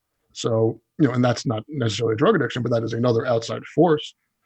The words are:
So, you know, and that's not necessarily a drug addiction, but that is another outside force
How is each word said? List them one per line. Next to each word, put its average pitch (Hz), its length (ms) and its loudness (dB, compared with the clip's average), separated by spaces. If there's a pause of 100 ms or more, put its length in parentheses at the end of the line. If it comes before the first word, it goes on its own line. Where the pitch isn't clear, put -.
(360)
So, 113 460 0 (180)
you 151 80 6
know, 120 60 0
and 123 100 2
that's 120 220 0
not 110 220 -4
necessarily 117 460 -2
a 104 40 -2
drug 190 180 4
addiction, 123 280 -2
but 117 80 -2
that 117 120 0
is 113 100 -6
another 117 340 0
outside 117 380 -2
force 151 500 0 (300)